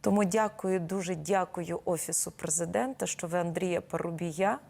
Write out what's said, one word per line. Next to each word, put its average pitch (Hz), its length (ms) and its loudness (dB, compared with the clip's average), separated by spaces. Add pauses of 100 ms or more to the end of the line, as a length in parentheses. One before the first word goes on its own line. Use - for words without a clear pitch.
Тому 208 240 4
дякую, 190 560 2
дуже 180 340 -2
дякую 170 680 0
Офісу 165 460 0
Президента, 180 760 -2
що - 200 -4
ви 170 120 0
Андрія 175 420 0
Парубія 170 800 -2 (120)